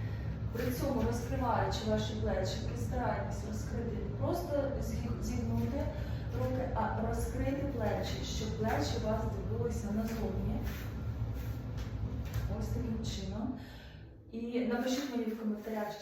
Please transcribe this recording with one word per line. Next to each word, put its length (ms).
При 180
цьому 360
розкриваючи 720
ваші 240
плечі, 440
старайтесь 720
розкрити, 480
не 300
просто 460
згі-, 420
зігнути 600
руки, 360
а 320
розкрити 720
плечі, 460
щоб 340
плечі 360
у 40
вас 140
дивилися 420
назовні. 680
Ось 80
таким 380
чином. 540
І 340
напишіть 520
мені 140
в 80
коментарях, 640